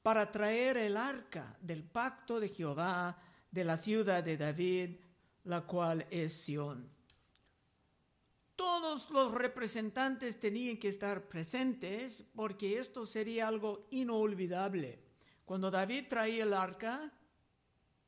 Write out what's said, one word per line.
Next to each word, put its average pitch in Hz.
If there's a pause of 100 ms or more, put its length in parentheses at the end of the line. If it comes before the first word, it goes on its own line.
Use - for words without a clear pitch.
para 214
traer 226
el 208
arca 220
del 160
pacto 233
de 208
Jehová 175 (320)
de 185
la 165
ciudad 196
de 160
David, 175 (480)
la 175
cual 165
es 160
Sión. 147 (1700)
Todos 339
los 269
representantes 240
tenían 233
que 208
estar 202
presentes 233 (140)
porque 208
esto 247
sería 220
algo 208
inolvidable. 196 (320)
Cuando 190
David 190
traía 226
el 208
arca 226 (960)